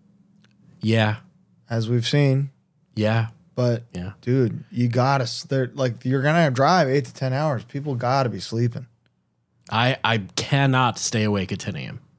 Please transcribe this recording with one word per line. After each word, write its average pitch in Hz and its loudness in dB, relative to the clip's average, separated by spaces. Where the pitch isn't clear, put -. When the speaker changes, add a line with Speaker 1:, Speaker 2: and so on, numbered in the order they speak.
Speaker 1:
Yeah. 110 2
Speaker 2:
As 113 -2
we've 120 0
seen. 139 2
Speaker 1:
Yeah. 110 0
Speaker 2:
But, 120 0
Speaker 1:
Yeah. 90 -10
Speaker 2:
dude, 123 0
you 120 0
gotta, 127 2
s-, 120 -8
they're, 131 -2
like, 123 -4
you're 131 0
gonna 151 2
drive 147 4
eight 135 2
to - -16
ten 131 -4
hours. 139 -2
People 139 -6
gotta 123 0
be 104 -6
sleeping. 117 -2
Speaker 1:
I, 120 0
I 113 2
cannot 131 2
stay 110 0
awake 101 0
at 98 -6
ten 98 -8
A 73 -10
M. 65 -12